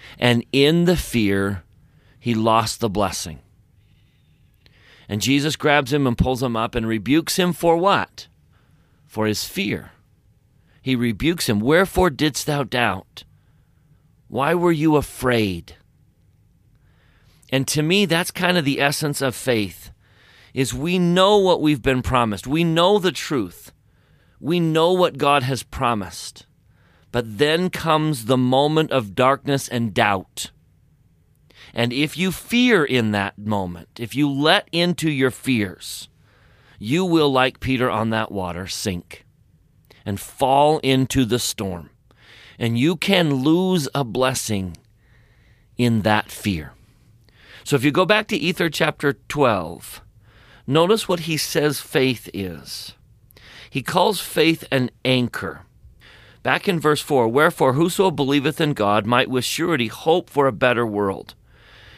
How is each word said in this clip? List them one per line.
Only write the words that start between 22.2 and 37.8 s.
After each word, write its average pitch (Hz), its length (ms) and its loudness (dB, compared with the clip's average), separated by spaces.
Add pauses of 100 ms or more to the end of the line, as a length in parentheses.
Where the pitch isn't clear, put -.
We 156 160 0
know 170 340 4
the 180 140 0
truth. - 600 -6 (680)
We 170 200 -2
know 165 320 2
what 175 280 2
God 143 240 2
has 127 180 -4
promised. - 840 -6 (640)
But 113 260 -4
then 160 320 2
comes 156 560 -2
the 127 100 2
moment 139 560 2
of 110 220 -2
darkness 135 540 0
and 117 260 -4
doubt. 101 560 0 (1200)
And 120 200 -2
if 143 240 -2
you 185 140 0
fear 233 520 2
in 120 280 0
that 101 260 -2
moment, 98 640 -6
if 117 160 -10
you 147 140 2
let 147 420 0
into 165 400 0
your 135 200 2
fears, - 800 -4 (720)
you 151 260 0
will, 160 260 2
like 131 280 0
Peter 127 320 0